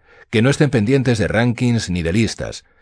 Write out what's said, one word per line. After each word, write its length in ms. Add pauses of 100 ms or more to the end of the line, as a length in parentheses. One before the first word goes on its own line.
(300)
que 120
no 80
estén 200
pendientes 480
de 100
rankings 640
ni 120
de 100
listas, 520 (180)